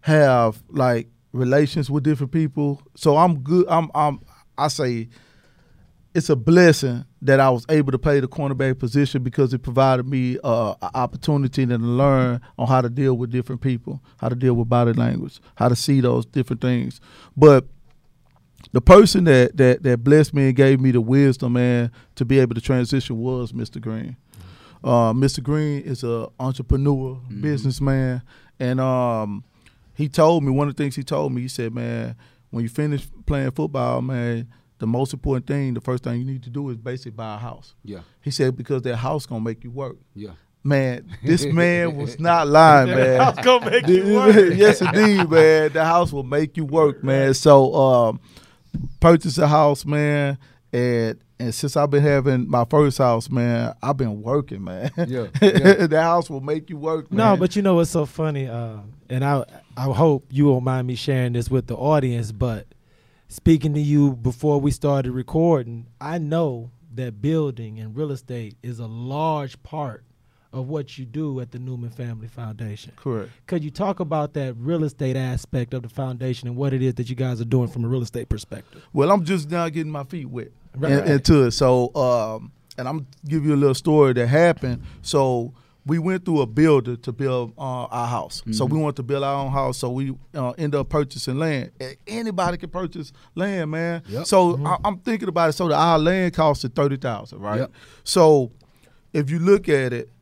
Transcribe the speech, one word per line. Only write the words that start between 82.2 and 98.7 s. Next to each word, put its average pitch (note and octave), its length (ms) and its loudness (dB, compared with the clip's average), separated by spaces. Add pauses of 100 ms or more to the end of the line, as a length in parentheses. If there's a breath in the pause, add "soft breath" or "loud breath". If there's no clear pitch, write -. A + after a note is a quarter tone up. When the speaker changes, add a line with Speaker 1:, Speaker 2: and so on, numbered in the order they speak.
Speaker 1:
and B2 80 -8
I'm D3 180 -8 (220)
give D3+ 180 -2
you D3+ 80 2
a C#3+ 40 2
little C#3 180 2
story D3 380 4
that A#2+ 140 0
happened. D3 540 2 (220 loud breath)
So B2+ 500 -2 (320)
we D#3+ 140 -2
went F3+ 260 -4
through D#3 160 0
a A#2+ 60 0
builder B2 480 2
to A#2+ 160 -12
build, B2 460 -6
uh, - 40 -16 (240)
our A#2+ 220 -8
house. A#2 340 -8 (100)
So A2 140 -2
Speaker 2:
Mm-hmm. C#3 100 -2
Speaker 1:
we D#3 60 0
wanted D3 160 -4
to C3 60 -10
build C#3 200 -4
our C#3 120 -4 (100)
own C3+ 60 -8
house. C3 260 -4
So B2+ 140 -6
we, C3+ 240 -6 (180)
uh, B2+ 180 -6
end D3 220 -6
up C#3 160 -4
purchasing C3+ 480 -4
land. D3+ 420 -4
A-, C3 160 -14 (120)
anybody F#3+ 500 -6
can F3 140 -14
purchase F3 420 -10 (220 soft breath)
land, F3+ 340 -4
man. E3 380 -6
Speaker 2:
Yep. F3+ 180 -10
Speaker 1:
So F3+ 280 4
Speaker 3:
Mm-hmm. C#3+ 140 -4
Speaker 1:
I, F3 160 -2
I'm G3+ 140 -4
thinking A3 320 -6
about E3 200 0
it. D3+ 40 -2
So F3+ 140 -4
the, D3 80 0
our D#3+ 240 4
land F3+ 340 0
costed D3 400 -2
thirty C#3 240 0
thousand, G#2+ 420 -10
right? G#2 220 -4
Speaker 2:
Yep. - 100 -8 (320 soft breath)
Speaker 1:
So D3+ 480 4 (640)